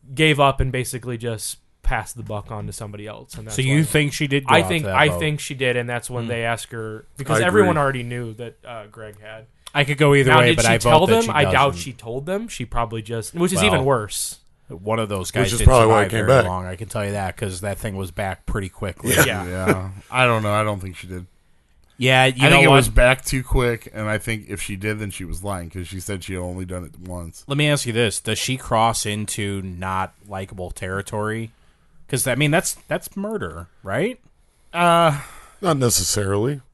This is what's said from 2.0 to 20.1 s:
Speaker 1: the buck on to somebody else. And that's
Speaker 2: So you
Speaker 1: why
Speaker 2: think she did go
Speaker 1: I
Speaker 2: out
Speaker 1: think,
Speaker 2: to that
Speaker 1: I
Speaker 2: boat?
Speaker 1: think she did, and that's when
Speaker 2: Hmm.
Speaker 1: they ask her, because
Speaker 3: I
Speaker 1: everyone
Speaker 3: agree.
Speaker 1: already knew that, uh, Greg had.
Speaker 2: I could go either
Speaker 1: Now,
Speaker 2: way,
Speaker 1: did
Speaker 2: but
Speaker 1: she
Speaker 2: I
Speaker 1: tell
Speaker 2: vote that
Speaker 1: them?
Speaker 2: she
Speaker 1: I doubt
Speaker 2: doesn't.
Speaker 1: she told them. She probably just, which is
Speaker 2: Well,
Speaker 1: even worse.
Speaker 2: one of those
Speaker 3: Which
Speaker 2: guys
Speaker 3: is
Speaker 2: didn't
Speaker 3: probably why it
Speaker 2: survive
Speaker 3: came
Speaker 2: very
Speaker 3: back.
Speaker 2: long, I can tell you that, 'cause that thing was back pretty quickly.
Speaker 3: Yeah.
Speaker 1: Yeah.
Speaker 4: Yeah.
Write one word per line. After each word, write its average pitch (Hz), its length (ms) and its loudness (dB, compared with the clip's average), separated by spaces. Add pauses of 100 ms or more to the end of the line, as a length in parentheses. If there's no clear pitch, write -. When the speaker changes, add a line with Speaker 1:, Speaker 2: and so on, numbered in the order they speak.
Speaker 1:
the 113 60 -14
buck 107 280 -10
on 104 160 -10
to 104 60 -10
somebody 104 340 -14
else. 107 280 -16
And 110 120 -14
that's 107 100 -8
Speaker 2:
So 131 60 0
you 135 160 4
Speaker 1:
why 160 60 6
Speaker 2:
think 147 280 2
she 151 140 -4
did 139 200 0
go 131 80 4
Speaker 1:
I 165 80 6
Speaker 2:
out 185 60 -2
Speaker 1:
think, 165 160 -2
Speaker 2:
to - 40 -4
that - 80 0
Speaker 1:
I 147 120 6
Speaker 2:
boat? 87 120 0
Speaker 1:
think 151 200 -2
she - 140 -10
did, 127 220 0
and 120 120 -2
that's 120 220 -6
when 120 140 -6
Speaker 2:
Hmm. 113 40 -6
Speaker 1:
they 117 160 -4
ask 117 280 -4
her, 110 340 -12 (100)
because 113 240 0
Speaker 3:
I 175 60 2
Speaker 1:
everyone 185 300 4
Speaker 3:
agree. 147 60 2
Speaker 1:
already 131 200 -2
knew 120 320 -8
that, 117 220 -14 (100)
uh, 113 240 -14
Greg 107 300 -18
had. 110 260 -18 (280)
Speaker 2:
I 143 100 2
could 143 140 -2
go 147 160 6
either 131 160 6
Speaker 1:
Now, 156 100 10
Speaker 2:
way, 120 80 6
Speaker 1:
did - 80 4
Speaker 2:
but 113 100 2
Speaker 1:
she 113 60 6
Speaker 2:
I 117 60 4
Speaker 1:
tell 123 220 6
Speaker 2:
vote 185 60 4
that 226 80 4
Speaker 1:
them? 226 100 4
Speaker 2:
she 226 60 -2
Speaker 1:
I 147 140 2
doubt - 80 2 (200)
Speaker 2:
doesn't. 87 80 -10
Speaker 1:
she 127 140 -10
told 127 320 -10
them. 202 220 -6
She - 180 -10
probably 113 360 -4
just, 113 320 -8
which 175 180 0
is 190 40 0
Speaker 2:
Well, 190 100 4
Speaker 1:
even 185 180 2
worse. 120 540 -2 (300)
Speaker 2:
one 107 300 -4
of 110 120 -2
those 95 180 -4
Speaker 3:
Which - 60 -12
Speaker 2:
guys 101 180 0
Speaker 3:
is 117 60 -2
Speaker 2:
didn't - 100 8
Speaker 3:
probably 117 200 8
why 107 140 6
it - 20 4
Speaker 2:
survive 95 80 -2
Speaker 3:
came 107 140 0
Speaker 2:
very 127 160 6
Speaker 3:
back. 92 60 0
Speaker 2:
long, 90 180 -4
I 92 100 -8
can 104 120 -12
tell 104 160 -4
you 101 80 -4
that, 95 240 -6
'cause 92 240 -8
that 101 180 -6
thing 107 180 -8
was 95 140 -8
back 95 360 -8
pretty 98 240 -4
quickly. 107 440 -6
Speaker 3:
Yeah. 147 120 4
Speaker 1:
Yeah. 104 200 -4 (200)
Speaker 4:
Yeah. 95 240 -2 (200)